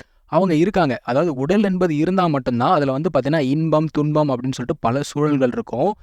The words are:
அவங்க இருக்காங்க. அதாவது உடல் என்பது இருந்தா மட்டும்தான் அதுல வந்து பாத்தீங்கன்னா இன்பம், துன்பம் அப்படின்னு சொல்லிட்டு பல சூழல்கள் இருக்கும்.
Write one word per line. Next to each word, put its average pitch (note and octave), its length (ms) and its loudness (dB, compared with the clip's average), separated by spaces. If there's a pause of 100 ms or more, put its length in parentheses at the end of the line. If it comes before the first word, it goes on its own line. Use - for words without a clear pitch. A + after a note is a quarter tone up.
(260)
அவங்க F3 300 0
இருக்காங்க. D#3+ 480 2
அதாவது D3+ 300 0
உடல் D#3 300 0
என்பது F3+ 340 0
இருந்தா F3 300 2
மட்டும்தான் C3 460 0
அதுல C#3+ 180 2
வந்து D3 180 -2
பாத்தீங்கன்னா C#3+ 300 0
இன்பம், D#3 460 2
துன்பம் D3+ 440 0
அப்படின்னு C3 280 -4
சொல்லிட்டு B2+ 220 -6
பல C3 220 -2
சூழல்கள் C#3+ 520 0
இருக்கும். A#2+ 500 -4